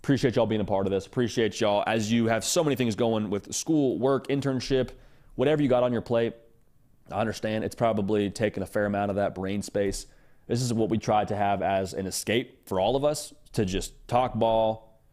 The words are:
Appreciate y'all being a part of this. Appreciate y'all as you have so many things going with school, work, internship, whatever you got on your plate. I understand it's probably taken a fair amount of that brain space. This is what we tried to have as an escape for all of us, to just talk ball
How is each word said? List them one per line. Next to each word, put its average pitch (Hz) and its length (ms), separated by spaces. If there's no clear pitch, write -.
Appreciate 127 340
y'all 117 100
being 107 140
a 101 40
part 98 220
of 95 60
this. 95 140
Appreciate 113 540
y'all 104 260
as 110 240
you 117 160
have 110 180
so 175 200
many 143 120
things 117 180
going 113 340
with 98 260
school, 139 440
work, 135 300
internship, 131 640
whatever 147 280
you 143 60
got 123 140
on 123 100
your 113 80
plate. 117 340
I 95 100
understand 110 440
it's 98 100
probably 107 560
taken 101 320
a 90 40
fair 104 200
amount 101 240
of 95 60
that 101 180
brain 95 280
space. - 440
This 120 160
is 120 100
what 110 160
we 107 80
tried 107 320
to 104 80
have 101 240
as 95 320
an 95 140
escape - 600
for 92 120
all 113 160
of 139 80
us, 151 300
to 113 120
just 92 280
talk 123 260
ball 110 680